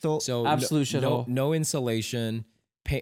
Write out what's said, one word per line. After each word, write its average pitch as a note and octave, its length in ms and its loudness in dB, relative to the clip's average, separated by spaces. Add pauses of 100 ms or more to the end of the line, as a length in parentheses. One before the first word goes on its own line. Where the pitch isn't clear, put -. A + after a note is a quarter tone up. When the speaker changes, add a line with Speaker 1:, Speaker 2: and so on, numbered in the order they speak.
Speaker 1:
So D#3 200 0
Speaker 2:
So A#2+ 260 0
Speaker 3:
Absolute D3 480 2
Speaker 2:
no, C3+ 60 0
Speaker 3:
shithole. B2 280 2
Speaker 2:
no, C3 200 0
no D#3+ 40 0
insulation. A#2 920 -2 (400)
Pa-, C#3 160 0